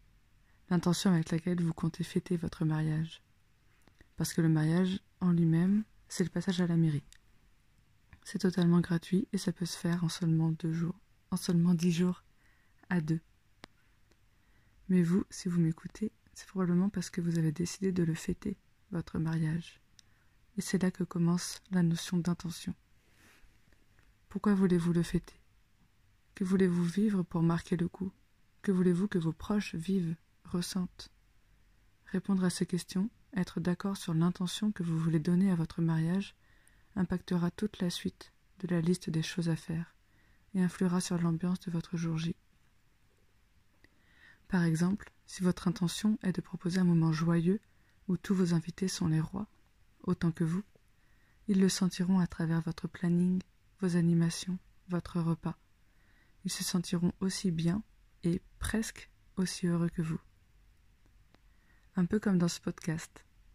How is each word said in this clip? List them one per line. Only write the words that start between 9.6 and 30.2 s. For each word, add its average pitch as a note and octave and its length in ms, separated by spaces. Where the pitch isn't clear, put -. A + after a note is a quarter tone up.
se - 100
faire F3 260
en E3 60
seulement D#3+ 440
deux D#3+ 200
jours, E3+ 260
en F#3 60
seulement F3 380
dix E3+ 180
jours, F3+ 320
à F3+ 140
deux. D#3+ 180
Mais F#3 140
vous, F3 260
si - 220
vous F3 100
m'écoutez, E3+ 500
c'est - 160
probablement F3+ 400
parce F3+ 220
que - 100
vous E3+ 180
avez D#3+ 140
décidé F3+ 400
de F3+ 100
le D#3+ 120
fêter, F#3 420
votre E3 260
mariage. D#3+ 600
Et G3 60
c'est F3+ 200
là F#3 80
que F#3 140
commence E3+ 560
la F3+ 120
notion E3+ 340
d'intention. E3+ 580
Pourquoi G3+ 240
voulez-vous F3 400
le E3+ 80
fêter ? - 360
Que - 100
voulez-vous F#3 400
vivre G3 400
pour E3+ 180
marquer E3 340
le E3+ 120
coup ? F#3 220
Que G3+ 100
voulez-vous F3+ 340
que G3 120
vos D#3+ 160
proches - 400
vivent, E3+ 420